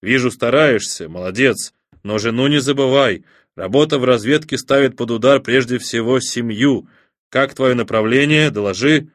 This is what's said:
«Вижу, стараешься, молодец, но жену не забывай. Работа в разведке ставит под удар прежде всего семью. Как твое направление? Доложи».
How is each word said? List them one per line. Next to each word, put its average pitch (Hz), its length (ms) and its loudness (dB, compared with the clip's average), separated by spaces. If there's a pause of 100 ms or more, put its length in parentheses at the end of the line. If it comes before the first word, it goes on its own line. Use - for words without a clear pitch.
«Вижу, 123 280 0
стараешься, 120 760 0
молодец, 95 640 -2 (300)
но 107 160 -4
жену 117 300 -2
не 147 120 2
забывай. 135 640 0 (300)
Работа 143 440 0
в 123 60 -2
разведке 123 540 0
ставит 139 380 0
под 117 140 -6
удар 123 300 2
прежде 127 380 0
всего 120 420 -2
семью. 117 680 -2 (420)
Как 135 240 -2
твое 131 200 2
направление? 131 760 2
Доложи». 113 640 0